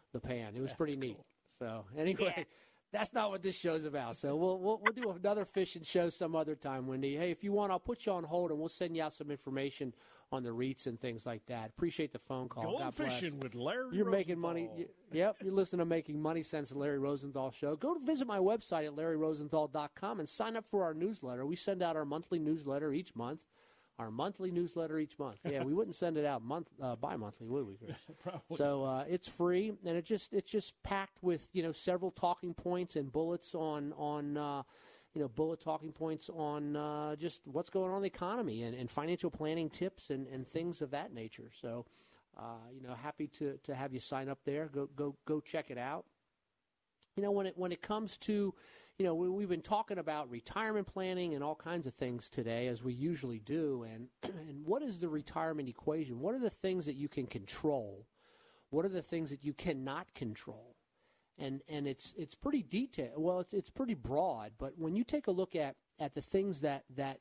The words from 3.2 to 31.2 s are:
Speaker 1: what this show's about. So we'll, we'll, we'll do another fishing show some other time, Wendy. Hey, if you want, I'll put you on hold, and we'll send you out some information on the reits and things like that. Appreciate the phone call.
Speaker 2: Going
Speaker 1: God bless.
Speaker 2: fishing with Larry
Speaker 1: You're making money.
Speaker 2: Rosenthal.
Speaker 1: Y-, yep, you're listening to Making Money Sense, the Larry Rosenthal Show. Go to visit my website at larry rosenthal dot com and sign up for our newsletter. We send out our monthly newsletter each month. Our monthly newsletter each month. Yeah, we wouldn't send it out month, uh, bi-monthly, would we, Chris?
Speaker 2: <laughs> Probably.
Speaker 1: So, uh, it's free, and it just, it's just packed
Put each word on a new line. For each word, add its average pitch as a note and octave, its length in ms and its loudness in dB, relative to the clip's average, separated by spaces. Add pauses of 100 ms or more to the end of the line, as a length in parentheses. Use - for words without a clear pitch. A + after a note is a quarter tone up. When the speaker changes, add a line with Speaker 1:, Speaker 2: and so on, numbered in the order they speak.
Speaker 1:
what F#3+ 140 -2
this F#3 140 0
show's D#3+ 260 2
about. C#3 320 -2
So C#3+ 220 2
we'll, F#3 200 4
we'll, G3+ 240 2
we'll A3+ 120 4
do A#3 180 -2
another G3 320 2
fishing F3 400 0
show F3 260 6
some D#3+ 240 0
other D#3 220 2
time, C3 320 -4
Wendy. C#3 300 0
Hey, F3 120 2
if E3+ 140 -2
you G3+ 80 2
want, G3+ 220 6
I'll F3+ 60 4
put - 260 -4
you G3+ 80 4
on F3 100 0
hold, E3+ 280 2
and D3+ 80 2
we'll D#3+ 100 0
send E3+ 260 -2
you D#3+ 80 2
out D#3 80 0
some D3 200 -6
information C3+ 640 -2 (380)
on C3 100 0
the B2 80 -2
reits B2+ 380 0
and A#2+ 120 -2
things A#2 240 -4
like A#2 220 -4
that. A2+ 240 -6
Appreciate D#3+ 420 0
the B2+ 80 -8
phone B2+ 300 -4
call. A#2 140 -4
Speaker 2:
Going A3 160 0
Speaker 1:
God - 160 -2
bless. - 240 0
Speaker 2:
fishing D3 200 -2
with B2+ 140 -6
Larry G3+ 420 -2
Speaker 1:
You're F#3+ 140 4
making F3+ 300 2
money. E3+ 240 0
Speaker 2:
Rosenthal. E3+ 220 -6 (260)
Speaker 1:
Y-, D3+ 60 0
yep, F#3+ 260 4
you're F#3+ 100 0
listening F#3 260 4
to E3+ 60 4
Making D#3+ 340 2
Money D#3+ 220 2
Sense, C#3+ 300 -4
the C#3 80 -4
Larry C#3+ 180 2
Rosenthal C#3 540 0
Show. D3 240 0
Go C4 180 2
to E4+ 100 0
visit C4+ 240 2
my G3+ 120 2
website F#3 460 4
at D3 100 -6
larry D#3+ 220 2
rosenthal D3+ 500 2
dot D3 260 -2
com G#3 260 -4
and D3+ 80 -2
sign A3+ 300 -2
up G#3+ 80 -4
for G3 180 4
our D#3+ 120 2
newsletter. C#3 500 -2
We D#3+ 100 0
send F#3 280 2
out E3 120 4
our D#3 100 2
monthly D#3+ 340 0
newsletter D3+ 520 2
each E3 240 -2
month. B2+ 300 -4 (540)
Our A2+ 100 -4
monthly F#3 420 -2
newsletter E3+ 460 0
each D3+ 220 -2
month. C3 260 -4
Yeah, C#3 180 2
we C#3 120 2
wouldn't G3+ 200 2
send E3+ 220 2
it D3 80 4
out C3+ 180 2
month, D3+ 260 -4 (120)
uh, B2 160 0
bi-monthly, A2+ 500 -4
would C3 200 0
we, G2 80 -10
Chris? A2+ 200 -10 (140)
Speaker 2:
<laughs> - 140 -18
Probably. E3+ 340 -6
Speaker 1:
So, C#3+ 260 4
uh, C3 240 0
it's F3 220 -2
free, F3+ 420 4 (140)
and E3+ 100 0
it F3 80 0
just, - 300 -2
it's G3 160 0
just - 240 0 (100)
packed G3 380 -2